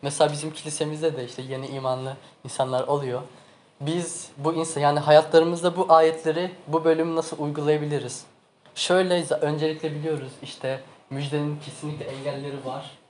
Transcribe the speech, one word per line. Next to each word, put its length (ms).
Mesela 300
bizim 200
kilisemizde 640
de 80
işte 180
yeni 240
imanlı 500
insanlar 440
oluyor. 340
Biz 560
bu 180
insan, 260
yani 180
hayatlarımızda 800
bu 120
ayetleri, 600
bu 180
bölümü 320
nasıl 220
uygulayabiliriz? 840
Şöyle 460
z-, 200
öncelikle 540
biliyoruz 380
işte 380
müjdenin 540
kesinlikle 400
engelleri 600
var. 260